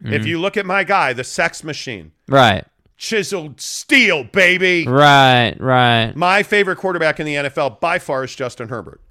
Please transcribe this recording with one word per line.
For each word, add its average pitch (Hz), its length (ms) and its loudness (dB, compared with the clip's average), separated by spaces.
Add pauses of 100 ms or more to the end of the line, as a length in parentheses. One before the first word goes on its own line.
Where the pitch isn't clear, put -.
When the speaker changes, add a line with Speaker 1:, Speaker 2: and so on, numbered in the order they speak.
Speaker 1:
Mm-hmm. 113 100 -6
Speaker 2:
If 110 140 -2
you 165 120 -4
look 196 180 -4
at 196 100 -4
my 190 160 -2
guy, 165 300 0
the 123 100 -8
sex - 400 -6
machine. 117 480 -12 (160)
Speaker 1:
Right. 120 380 4 (320)
Speaker 2:
Chiseled 175 640 -6
steel, 202 640 0
baby. 180 640 0
Speaker 1:
Right, 131 720 6
right. 120 560 2
Speaker 2:
My 180 280 0
favorite 196 340 0
quarterback 165 420 -2
in 160 60 -8
the 151 100 -6
N 143 120 -4
F 135 100 -8
L 139 140 -2
by 170 260 -4
far 135 260 -6
is 127 120 -12
Justin 120 340 -10
Herbert. 104 420 -14